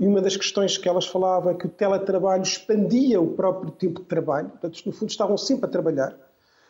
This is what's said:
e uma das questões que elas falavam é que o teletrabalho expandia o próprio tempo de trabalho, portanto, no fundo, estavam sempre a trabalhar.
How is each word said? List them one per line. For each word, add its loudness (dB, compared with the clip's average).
e 2
uma 4
das 0
questões -2
que -2
elas 0
falavam 0
é 0
que -8
o -2
teletrabalho 0
expandia 2
o 2
próprio -2
tempo -4
de -18
trabalho, -2
portanto, -12
no -6
fundo, -6
estavam 0
sempre -2
a -2
trabalhar. -2